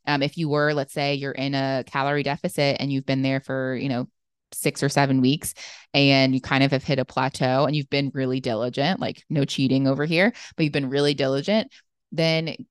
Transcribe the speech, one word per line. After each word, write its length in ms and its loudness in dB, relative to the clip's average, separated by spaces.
Um, 160 0
if 160 -4
you 100 -2
were, 240 2
let's 220 -4
say 200 -2
you're 180 -6
in 220 -4
a 320 -2
calorie 360 -2
deficit 580 -2
and 100 -2
you've 160 -2
been 160 0
there 180 0
for, 360 -4
you 140 -4
know, 180 -4
six 300 -4
or 60 2
seven 320 2
weeks 320 2
and 420 6
you 60 0
kind 240 2
of 60 2
have 140 0
hit 140 0
a 60 0
plateau 640 0
and 100 0
you've 140 -4
been 240 0
really 260 -2
diligent, 600 -2
like, 280 -6
no 160 0
cheating 420 0
over 200 0
here, 260 2
but 80 2
you've 80 0
been 160 -2
really 260 2
diligent, 560 0
then 420 0